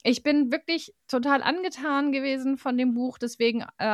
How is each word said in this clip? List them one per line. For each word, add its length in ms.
ich 180
bin 300
wirklich 420
total 340
angetan 680
gewesen 480
von 180
dem 160
Buch. 240
Deswegen, 480
äh, 140